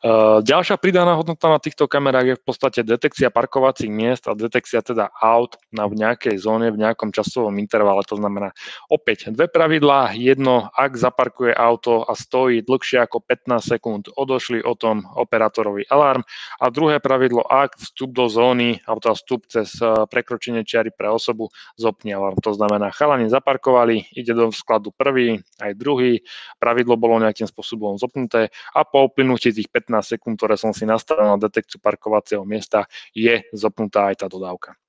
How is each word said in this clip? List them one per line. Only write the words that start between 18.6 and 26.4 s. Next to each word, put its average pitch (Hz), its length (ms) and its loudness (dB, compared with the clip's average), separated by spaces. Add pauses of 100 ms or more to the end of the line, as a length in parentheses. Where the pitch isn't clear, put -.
alebo 110 160 -4
teda 113 160 2
vstup 123 240 -6
cez, 107 320 -4
eh, 117 80 -2 (240)
prekročenie 117 560 -6
čiary 113 240 -2
pre 104 240 -4
osobu, 113 400 -4 (240)
zopni 107 400 -4
alarm. 98 240 -2
To 104 160 -2
znamená, 104 320 0
chalani 131 400 0
zaparkovali, 123 880 0
ide 120 160 -4
do 117 160 2
skladu 104 480 -4
prvý, 127 400 0 (240)
aj 101 160 -8
druhý, 127 480 0 (320)